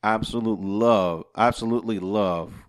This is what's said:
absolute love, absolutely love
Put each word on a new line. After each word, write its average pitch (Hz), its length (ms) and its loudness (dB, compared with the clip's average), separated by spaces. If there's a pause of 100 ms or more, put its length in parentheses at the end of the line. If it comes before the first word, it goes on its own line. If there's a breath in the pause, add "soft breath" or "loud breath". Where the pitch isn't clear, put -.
absolute 110 580 0
love, 98 640 2 (100)
absolutely 113 640 0
love 92 540 -2 (160)